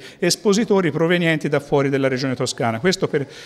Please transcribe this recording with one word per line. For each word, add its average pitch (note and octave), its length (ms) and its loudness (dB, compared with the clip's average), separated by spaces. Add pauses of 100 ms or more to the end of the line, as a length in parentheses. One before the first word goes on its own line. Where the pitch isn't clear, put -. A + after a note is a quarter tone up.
(180)
espositori F#3+ 720 2
provenienti E3 580 0
da C#3+ 120 0
fuori C#3 280 0
della C3+ 200 0
regione C3 260 -2
toscana. A#2+ 440 -2
Questo D#3+ 300 0
per C#3 180 -2 (200)